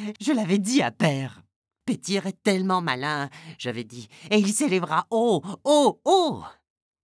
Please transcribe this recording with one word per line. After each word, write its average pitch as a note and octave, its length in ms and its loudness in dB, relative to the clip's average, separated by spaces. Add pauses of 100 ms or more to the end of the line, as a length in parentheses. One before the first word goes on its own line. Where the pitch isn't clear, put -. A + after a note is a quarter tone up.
(200)
Je G#3+ 100 -4
l'avais G#3+ 300 0
dit A#3+ 200 0
à A#3 120 -2
Père. « C3+ 500 -4 (420)
Pétyr F#3+ 440 -4
est F#3+ 120 -10
tellement F#3+ 400 0
malin », C#3+ 500 -4 (280)
j'avais A#2+ 240 -8
dit, « A#2 240 -16 (240)
et G#3+ 80 4
il G3+ 140 2
s'élèvera F3+ 580 0
haut, A3+ 320 2 (220)
haut, C#4+ 400 4
haut !» D4 400 2 (600)